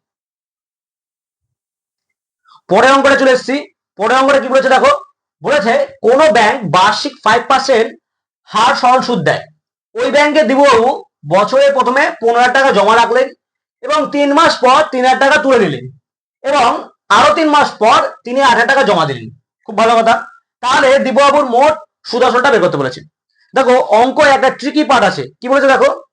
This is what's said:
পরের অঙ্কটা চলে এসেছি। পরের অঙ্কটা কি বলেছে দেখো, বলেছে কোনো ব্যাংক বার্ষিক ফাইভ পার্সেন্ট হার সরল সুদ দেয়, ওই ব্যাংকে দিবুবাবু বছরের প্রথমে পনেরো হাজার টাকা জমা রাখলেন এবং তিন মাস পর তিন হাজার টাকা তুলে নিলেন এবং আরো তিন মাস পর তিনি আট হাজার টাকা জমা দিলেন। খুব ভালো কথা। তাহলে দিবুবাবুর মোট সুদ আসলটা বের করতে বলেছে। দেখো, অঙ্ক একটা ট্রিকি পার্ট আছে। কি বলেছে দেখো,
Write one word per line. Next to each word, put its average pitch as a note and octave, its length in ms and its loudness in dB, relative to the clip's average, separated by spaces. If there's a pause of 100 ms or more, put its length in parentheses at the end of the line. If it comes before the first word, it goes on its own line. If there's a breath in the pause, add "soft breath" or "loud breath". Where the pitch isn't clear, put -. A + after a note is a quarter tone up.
(2750 soft breath)
পরের A#3+ 260 2
অঙ্কটা C4+ 240 2
চলে C4 160 2
এসেছি। B3+ 200 -6 (420)
পরের A3+ 220 0
অঙ্কটা C4+ 220 2
কি B3+ 100 -8
বলেছে C4 220 0
দেখো, C4 180 2 (500)
বলেছে A#3 300 -2 (340)
কোনো C4 180 4 (120)
ব্যাংক A#3 200 2 (200)
বার্ষিক - 380 0 (100)
ফাইভ A#3 260 0
পার্সেন্ট B3+ 380 0 (600)
হার A3+ 320 0
সরল B3+ 280 2
সুদ A#3 200 -4
দেয়, - 160 -4 (500)
ওই B3 200 -4
ব্যাংকে D4 360 2
দিবুবাবু C4 380 2 (460)
বছরের C4 420 2
প্রথমে B3+ 260 -2 (200)
পনেরো A#3 180 0
হাজার B3 160 0
টাকা C4+ 200 2
জমা G#3 240 2
রাখলেন A#3 260 0 (560)
এবং C#4+ 160 -4 (160)
তিন C#4+ 140 0 (100)
মাস E4 140 4 (120)
পর B3+ 140 4 (140)
তিন B3+ 120 -4
হাজার B3+ 200 0
টাকা C#4 200 2
তুলে C4 200 2
নিলেন C#3 200 -6 (600)
এবং C4 240 0 (480)
আরো C#4+ 220 4
তিন D#4+ 160 0
মাস C#4+ 140 2 (140)
পর C4 160 2 (260)
তিনি A#3+ 160 -6
আট C4 160 2
হাজার A#3 140 0
টাকা C#4 180 2
জমা F3 220 0
দিলেন। A2+ 160 -12 (400)
খুব A3 140 -14
ভালো A3 180 2
কথা। A3+ 160 0 (480)
তাহলে C4+ 260 0 (160)
দিবুবাবুর C#4 500 2
মোট D4 200 2 (340)
সুদ A3+ 200 -4
আসলটা B3 240 0
বের G3 120 0
করতে D3+ 160 -2
বলেছে। C3 200 -8 (540)
দেখো, B3 200 2 (260)
অঙ্ক C4 180 0 (180)
একটা B3 120 0 (100)
ট্রিকি C#4+ 320 -4
পার্ট A#3+ 200 2
আছে। D3 120 -8 (180)
কি A#3+ 120 -14
বলেছে C#4 220 2
দেখো, B3 140 0 (240)